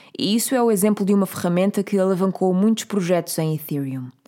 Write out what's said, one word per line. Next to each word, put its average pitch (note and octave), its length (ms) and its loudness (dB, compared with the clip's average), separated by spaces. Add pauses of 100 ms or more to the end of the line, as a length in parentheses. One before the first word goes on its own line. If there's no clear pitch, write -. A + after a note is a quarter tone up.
(180)
e F#3+ 160 -2
isso A#3 220 0
é A#3+ 80 2
o A#3 80 4
exemplo G#3 340 2
de G3+ 80 4
uma G3 120 4
ferramenta F#3 580 0
que G3 160 -2
alavancou F#3 540 0
muitos A3 320 2
projetos F3 520 -2
em D#3 180 0
Ethereum. C3+ 520 -6 (200)